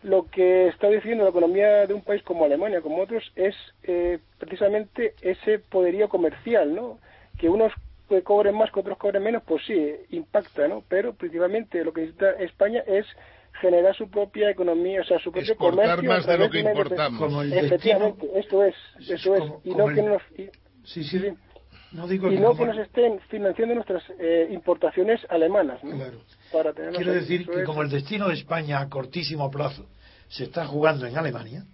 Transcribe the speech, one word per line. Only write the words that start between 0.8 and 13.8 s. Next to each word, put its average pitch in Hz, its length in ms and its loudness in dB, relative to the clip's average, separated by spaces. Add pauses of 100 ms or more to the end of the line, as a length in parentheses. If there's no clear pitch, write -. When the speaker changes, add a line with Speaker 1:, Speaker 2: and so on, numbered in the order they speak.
Speaker 1:
diciendo 214 340 0
la 190 80 4
economía 196 560 4
de 196 80 -2
un 202 80 -10
país 202 180 -2
como 170 240 0
Alemania, 170 360 0
como 156 200 -4
otros, 208 220 -4 (120)
es, 190 200 0 (260)
eh, 175 380 -2 (180)
precisamente 208 840 -2
ese 196 360 0
poderío 190 500 0
comercial, 175 680 0
¿no? 226 240 -10 (400)
Que 165 100 2
unos, 214 240 2 (380)
eh, 185 100 4
cobren 208 340 2
más, 220 160 2
que 196 80 -4
otros 190 200 -8
cobren 196 240 -2
menos, 226 200 -2
pues 156 220 -4
sí, 214 100 -4 (360)
impacta, 160 560 -2
¿no? 208 200 -4
Pero 202 280 -2
principalmente 180 680 -4
lo 165 100 -2
que 160 80 -4
necesita 165 320 0
España 208 520 -2
es 208 220 0 (520)
generar 180 360 4